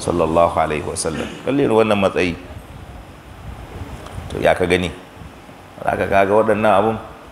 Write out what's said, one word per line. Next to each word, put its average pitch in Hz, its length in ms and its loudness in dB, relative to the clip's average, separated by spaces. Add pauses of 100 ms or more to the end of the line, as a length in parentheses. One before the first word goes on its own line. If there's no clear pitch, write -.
sallallahu 82 560 2
alaihi 80 240 0
wasallam." 80 480 -6 (160)
Kalli 139 160 0
irin 123 80 2
wannan 110 260 4
matsayi. 92 380 2 (2000)
To - 80 -6
ya 80 140 6
ka 92 120 0
gani? 90 240 2 (920)
Haka 98 240 -2
ka 98 180 4
ga 95 60 2
waɗannan 107 400 4
abun? 107 240 2 (360)